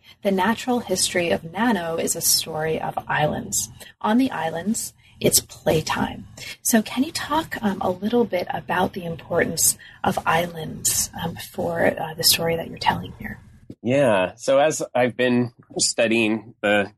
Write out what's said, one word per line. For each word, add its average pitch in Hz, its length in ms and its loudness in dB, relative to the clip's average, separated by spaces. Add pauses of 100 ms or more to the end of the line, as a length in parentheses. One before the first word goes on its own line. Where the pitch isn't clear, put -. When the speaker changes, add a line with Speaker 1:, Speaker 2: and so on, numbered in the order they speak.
(240)
Speaker 1:
"The 202 80 2
natural 214 480 0
history 180 520 0
of 165 200 -4
nano 180 460 0
is - 180 -2
a 165 60 -8
story 160 580 0
of 160 180 -6 (100)
islands. 151 600 -2 (320)
On 214 160 2
the 262 140 2
islands, 165 600 -4 (260)
it's - 200 4
playtime." - 880 -2 (340)
So 226 200 4
can 247 220 -2
you 320 80 -6
talk, - 500 -2
um, 190 200 0
a - 80 0
little 214 360 2
bit 180 240 -2
about 175 440 -2
the 180 120 -8
importance - 720 0 (260)
of - 220 0
islands, 165 840 -2 (140)
um, 170 120 -6
for, 170 520 -2
uh, - 280 -2
the 165 80 -4
story 165 320 4
that 165 120 -4
you're - 100 -12
telling - 420 -2
here? - 200 -12 (420)
Speaker 2:
Yeah. 110 540 2
So 135 240 4
as 151 240 2 (100)
I've 123 240 2
been 123 360 2 (260)
studying 113 840 0
the 101 360 2